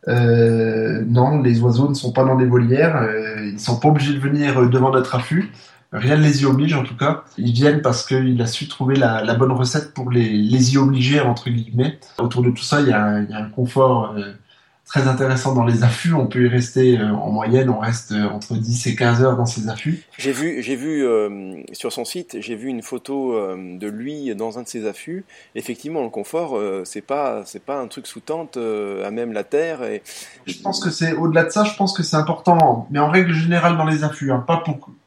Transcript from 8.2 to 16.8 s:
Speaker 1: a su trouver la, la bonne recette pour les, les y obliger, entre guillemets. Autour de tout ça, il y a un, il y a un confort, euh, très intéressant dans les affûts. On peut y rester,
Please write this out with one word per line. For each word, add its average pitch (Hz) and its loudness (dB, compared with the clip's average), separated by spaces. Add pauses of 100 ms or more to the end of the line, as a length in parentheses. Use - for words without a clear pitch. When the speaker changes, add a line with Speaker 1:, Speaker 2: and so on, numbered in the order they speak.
Speaker 1:
a 117 0
su 131 -6
trouver 135 -2
la, 113 2
la 113 0
bonne 127 2
recette 127 -2
pour 123 -6
les, 120 2
les 123 2
y - 6
obliger, 139 4
entre 123 -2
guillemets. 120 -2 (220)
Autour 120 0
de 123 4
tout - -6
ça, 147 0
il 139 4
y 117 2
a 104 2
un, 104 0
il 101 -8
y - -12
a 107 -8
un 107 -8
confort, 127 2
euh, 101 -8 (600)
très 131 2
intéressant 131 0
dans 123 2
les 117 2
affûts. 165 2
On 139 0
peut 123 0
y 123 4
rester, 123 4